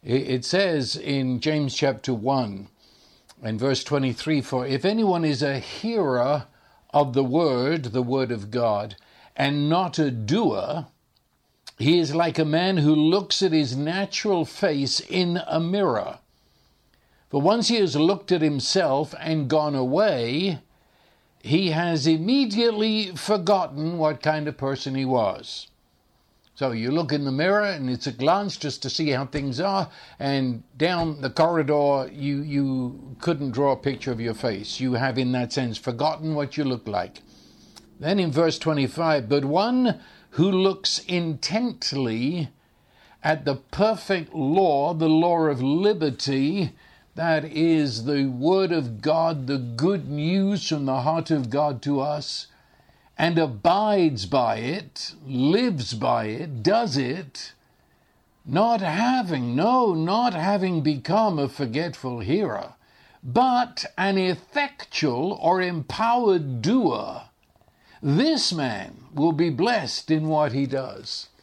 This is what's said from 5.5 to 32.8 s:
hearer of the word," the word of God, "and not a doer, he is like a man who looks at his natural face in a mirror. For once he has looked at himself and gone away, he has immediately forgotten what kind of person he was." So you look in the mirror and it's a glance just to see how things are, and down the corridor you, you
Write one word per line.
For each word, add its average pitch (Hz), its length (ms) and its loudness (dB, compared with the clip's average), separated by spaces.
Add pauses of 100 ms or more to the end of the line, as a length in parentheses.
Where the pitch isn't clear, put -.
hearer 143 880 -2 (480)
of 139 200 2
the 135 100 4
word," 139 600 2
the 123 180 -2
word 127 280 0
of 104 200 -8
God, 110 460 0 (380)
"and 143 320 0
not 170 320 0
a 147 120 2
doer, 120 760 -2 (920)
he 156 200 4
is 147 160 0
like 165 240 0
a 160 60 4
man 175 320 2
who 151 180 6
looks 160 460 2
at 190 120 2
his 147 220 2
natural 175 680 -2
face 139 560 -2
in 180 460 0
a 160 120 -2
mirror. 165 600 0 (1120)
For 143 100 0
once 208 280 4
he 233 80 2
has 175 200 2
looked 170 340 2
at 175 120 2
himself 147 760 2
and 156 300 -2
gone 151 260 2
away, 143 840 0 (840)
he 170 300 0
has 160 360 0
immediately 214 1120 2
forgotten 170 800 0
what 151 260 0
kind 156 240 0
of 147 120 -8
person 135 360 -4
he 135 120 -2
was." 113 640 -2 (840)
So 135 180 -2
you 113 180 -2
look 151 220 0
in 147 120 -2
the 135 80 -2
mirror 190 320 2
and 156 240 -4
it's 127 180 -4
a 131 60 -4
glance 165 460 0
just - 240 -8
to 123 80 -6
see 156 180 -2
how 135 160 0
things 139 340 -6
are, 196 300 -2 (300)
and 135 440 -2 (140)
down 160 460 -2
the 135 80 -2
corridor 147 800 2
you, 143 300 -4
you 135 800 -2